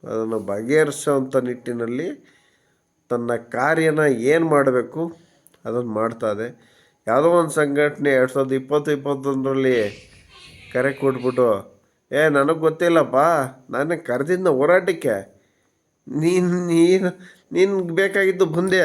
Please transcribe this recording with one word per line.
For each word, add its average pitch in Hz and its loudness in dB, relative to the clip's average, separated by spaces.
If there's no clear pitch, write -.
ಅದನ್ನು 113 -6
ಬಗೆಹರಿಸೋವಂಥ 131 -2
ನಿಟ್ಟಿನಲ್ಲಿ 123 -6
ತನ್ನ 120 -2
ಕಾರ್ಯನ 151 0
ಏನು 147 2
ಮಾಡಬೇಕು 143 0
ಅದನ್ನು 117 -6
ಮಾಡ್ತಾ 113 -4
ಇದೆ. 113 -10
ಯಾವುದೋ 135 4
ಒಂದು 170 2
ಸಂಘಟನೆ 147 0
ಎರಡು 131 2
ಸಾವಿರದ 135 0
ಇಪ್ಪತ್ತು 143 -2
ಇಪ್ಪತ್ತೊಂದರಲ್ಲಿ 135 -2
ಕರೆ 131 0
ಕೊಟ್ಬಿಟ್ಟು, 123 0
"ಏ, 151 2
ನನಗೆ 147 2
ಗೊತ್ತಿಲ್ಲಪ್ಪ, 160 2
ನಾನು 151 -4
ಕರೆದಿದ್ನ 165 -2
ಹೋರಾಟಕ್ಕೆ, 151 0
ನೀನು, 175 0
ನೀನು, 180 2
ನಿನ್ಗೆ 185 0
ಬೇಕಾಗಿದ್ದು 190 2
ಬಂದೆ" 180 0